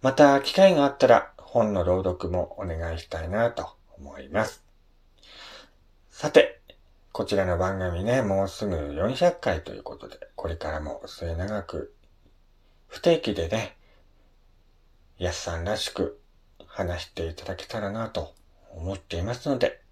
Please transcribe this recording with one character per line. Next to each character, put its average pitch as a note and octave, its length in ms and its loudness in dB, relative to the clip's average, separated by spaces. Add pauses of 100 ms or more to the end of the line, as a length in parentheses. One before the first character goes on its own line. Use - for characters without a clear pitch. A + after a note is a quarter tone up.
ま C3 100 2
た、 C#3 280 8
機 - 120 -4
会 F#3+ 220 8
が C#3+ 100 4
あ C#3 40 4
っ - 80 -10
た C3 100 6
ら、 - 300 8
本 A2 360 0
の F2+ 100 0
朗 F2+ 200 2
読 F2+ 260 -2
も F2 300 -2
お G2+ 80 -8
願 E2 260 -6
い D#2+ 60 -8
し - 100 -18
た D#2+ 140 -8
い D#2+ 60 -8
な A2+ 200 0
と - 260 -10 (220)
思 - 220 -18
い C2+ 100 -18
ま G#2 160 0
す。 - 180 -14 (1500)
さ - 180 -4
て、 - 320 6 (500)
こ - 140 -4
ち G2+ 100 -2
ら F#2+ 120 2
の F2 100 0
番 F#2 220 0
組 F2+ 240 -2
ね、 B2 180 2
も G2 220 2
う F#2+ 40 -2
す G#2 200 -6
ぐ D2+ 260 -4
四 G2+ 220 -2
百 F3 240 2
回 E2 240 -2
と - 100 -14
い - 60 -14
う - 40 -18
こ - 120 -12
と - 120 -18
で、 - 120 -20 (160)
こ - 120 -8
れ E2 100 -4
か D#2 120 -8
ら D#2 100 -6
も D2 280 -10
末 E2+ 280 -8
永 G2+ 280 -4
く、 - 320 -10 (920)
不 - 140 -16
定 E3+ 180 4
期 G#2+ 140 -4
で E2 160 -4
ね、 A2 280 -6 (1400)
や F2+ 120 -2
す - 100 -10
さ E2+ 120 -6
ん E2 80 -6
ら G#2 140 -2
し - 140 -6
く - 280 -6 (460)
話 F2 380 -6
し - 100 -14
て E2 140 -6
い D#2+ 80 -10
た - 100 -18
だ F#2+ 100 -8
け - 120 -16
た A2+ 120 -8
ら G2+ 120 -6
な A2+ 180 -6
と - 240 -8 (400)
思 F2 220 -6
っ - 20 -14
て - 200 -10
い E2+ 40 -4
ま A2+ 140 -4
す C#3 140 -8
の C3+ 100 0
で - 200 2 (120)